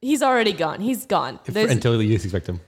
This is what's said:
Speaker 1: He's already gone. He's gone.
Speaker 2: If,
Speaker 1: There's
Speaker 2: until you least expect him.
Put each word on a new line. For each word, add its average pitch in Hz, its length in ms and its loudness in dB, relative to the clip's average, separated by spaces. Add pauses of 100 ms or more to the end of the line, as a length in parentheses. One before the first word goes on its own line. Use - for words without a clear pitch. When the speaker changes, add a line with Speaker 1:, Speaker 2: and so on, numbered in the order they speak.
Speaker 1:
He's 269 220 0
already 240 300 2
gone. 165 280 -4
He's 226 260 -4
gone. 139 400 -2
Speaker 2:
If, - 80 -8
Speaker 1:
There's 214 160 2
Speaker 2:
until 117 320 2
you 107 80 2
least 110 140 2
expect 90 240 -4
him. 87 180 -6